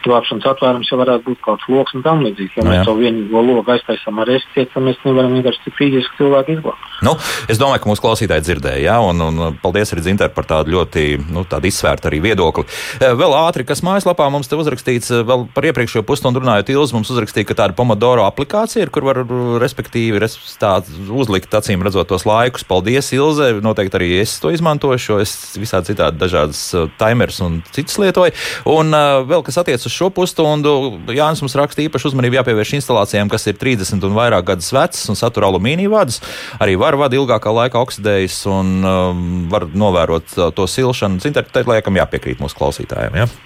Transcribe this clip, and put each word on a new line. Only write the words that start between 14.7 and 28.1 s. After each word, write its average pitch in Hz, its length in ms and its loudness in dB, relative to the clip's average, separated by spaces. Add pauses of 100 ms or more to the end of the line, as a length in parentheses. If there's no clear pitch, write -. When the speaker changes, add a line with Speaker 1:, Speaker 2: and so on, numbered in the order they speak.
Speaker 2:
eh, 117 160 2
vēl 123 260 0
par 139 100 0
iepriekšējo 120 420 0
pusstundu 131 340 0
runājot, 110 300 0
Ilze 135 240 2
mums 110 180 -2
uzrakstīja, 110 360 -2
ka - 80 -4
tāda 98 200 0
Pomodoro 120 480 4
aplikācija 208 600 -2
ir, 156 60 -4
kur 151 140 -2
var, 135 140 2 (420)
respektīvi, 113 640 -2
res-, 110 160 -2 (240)
tā 101 160 4 (320)
uzlikt, 104 420 -2
acīm 101 320 0
redzot, 95 240 0
tos 92 160 -2
laikus. 117 400 0
Paldies, 107 480 0
Ilze, 139 500 2
noteikti 104 380 0
arī 90 220 0
es - 180 -4
to 156 100 -2
izmantošu, 151 600 0
jo 107 100 2
es 107 160 -2 (220)
visādi 95 340 -4
citādi 82 260 0
dažādas, 76 460 0 (100)
eh, 82 140 0 (100)
timers 110 440 0
un 82 200 -2 (100)
citas - 260 -6
lietoju. 180 340 4 (340)